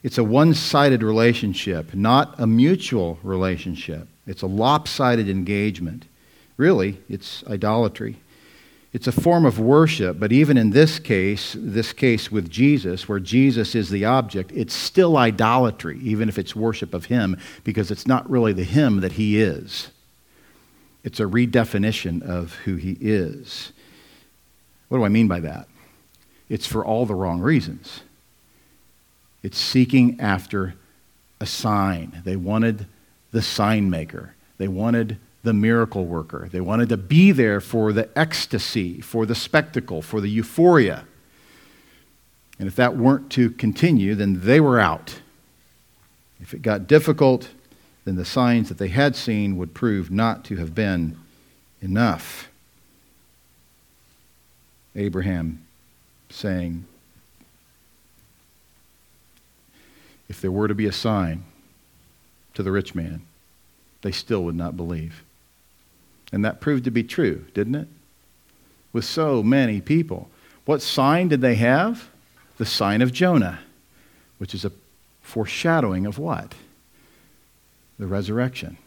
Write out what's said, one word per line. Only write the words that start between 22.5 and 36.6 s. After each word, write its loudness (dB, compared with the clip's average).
who -2
he -6
is. -4
What 0
do 2
I 2
mean 4
by -2
that? -10
It's -4
for -4
all 0
the -4
wrong -2
reasons. -2
It's -8
seeking 4
after -2
a -8
sign. -2
They -4
wanted -2
the -2
sign 0
maker. -6
They -4
wanted -2
the 0
miracle 2
worker. -8
They -6